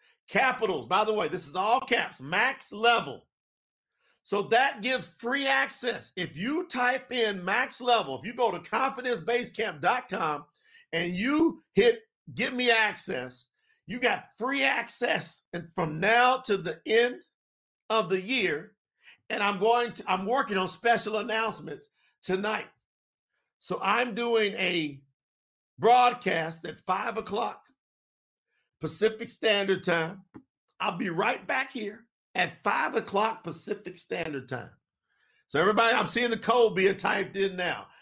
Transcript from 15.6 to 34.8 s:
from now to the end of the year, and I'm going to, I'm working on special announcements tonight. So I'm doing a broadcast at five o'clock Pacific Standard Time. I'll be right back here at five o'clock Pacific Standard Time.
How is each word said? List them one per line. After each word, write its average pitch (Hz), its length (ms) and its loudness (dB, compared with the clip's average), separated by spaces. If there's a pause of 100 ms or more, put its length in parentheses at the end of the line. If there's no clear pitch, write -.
from 156 260 -2
now 240 380 6
to 214 180 0
the 165 280 -6
end 240 360 4 (680)
of 214 200 2
the 190 100 0
year, 185 540 -2 (560)
and 214 120 -2
I'm 202 180 0
going 233 340 2
to, - 140 -16
I'm 190 180 -2
working 226 320 0
on 185 100 0
special 214 520 0
announcements 214 680 -6 (340)
tonight. 202 460 -2 (920)
So 175 220 -6
I'm 233 320 0
doing 226 420 0
a 175 440 -2 (800)
broadcast 208 840 4
at 156 200 -10
five 202 320 -2
o'clock 208 480 -6 (1160)
Pacific 214 480 -2
Standard 202 560 0
Time. 170 360 -2 (600)
I'll 180 160 -2
be 202 120 -4
right 202 380 -2
back 269 240 -2
here 214 320 -10 (320)
at - 280 -2
five 269 320 0
o'clock 214 480 0
Pacific 170 540 -10
Standard 160 500 -6
Time. 120 220 -8 (760)